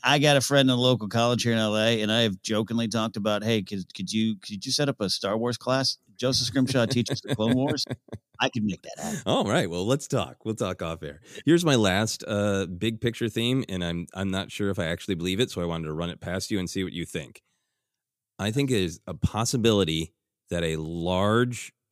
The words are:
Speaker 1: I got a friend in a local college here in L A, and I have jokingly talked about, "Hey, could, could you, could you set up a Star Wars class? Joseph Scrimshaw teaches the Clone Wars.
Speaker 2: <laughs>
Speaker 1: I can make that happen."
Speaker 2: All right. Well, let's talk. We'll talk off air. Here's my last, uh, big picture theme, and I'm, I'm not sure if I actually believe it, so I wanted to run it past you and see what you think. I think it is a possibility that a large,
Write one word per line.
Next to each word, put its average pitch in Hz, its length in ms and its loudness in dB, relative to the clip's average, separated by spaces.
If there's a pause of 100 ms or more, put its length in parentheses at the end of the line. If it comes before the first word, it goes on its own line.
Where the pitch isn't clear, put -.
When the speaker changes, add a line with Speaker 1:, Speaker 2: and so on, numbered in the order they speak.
Speaker 1:
I 139 160 4
got 147 180 6
a - 40 6
friend 139 280 6
in 127 40 4
a 120 60 2
local 120 280 4
college 117 340 2
here 117 100 2
in 113 60 2
L 107 180 2
A, 110 260 2
and 107 100 0
I 117 100 4
have 101 200 0
jokingly 113 460 -2
talked 110 280 -2
about, 104 280 0
"Hey, 110 180 2
could, 95 320 -8
could 95 180 -6
you, 110 240 0
could 98 300 -12
you 131 60 -4
set 143 160 0
up - 120 -4
a 98 100 -2
Star 104 280 -2
Wars 120 200 -2
class? 131 400 -2 (180)
Joseph 123 320 0
Scrimshaw 131 380 2
teaches 120 360 -2
the - 80 -10
Clone 117 240 0
Wars. 139 360 0
Speaker 2:
<laughs> - 500 -12
Speaker 1:
I 131 100 2
can 107 160 -2
make 92 160 -4
that - 160 -16
happen." 113 280 -6
Speaker 2:
All 160 180 2
right. 113 260 2
Well, 90 160 -2
let's 139 220 0
talk. 85 360 -4
We'll 110 120 -4
talk 95 260 -4
off 82 200 -6
air. 73 180 -12 (240)
Here's 170 200 6
my 143 120 4
last, 104 500 2
uh, 101 400 0
big 107 340 -4
picture 117 280 -2
theme, 120 400 0
and 92 160 -4
I'm, 85 300 -4
I'm 95 160 -4
not 95 200 -4
sure 101 200 -2
if 92 80 -4
I 85 80 -2
actually 90 300 -2
believe 92 240 -2
it, 123 100 2
so 90 120 -4
I 87 40 -2
wanted 82 200 -4
to 78 80 -6
run 85 160 -4
it - 100 -14
past 90 300 -6
you 104 80 0
and 90 120 -2
see 95 140 -4
what - 100 -8
you 82 120 -6
think. - 360 -12 (960)
I 101 120 -2
think 135 200 0
it 104 120 2
is 82 240 -4
a - 80 -8
possibility 104 1000 2 (360)
that 85 140 -2
a 80 120 0
large, 92 960 0 (200)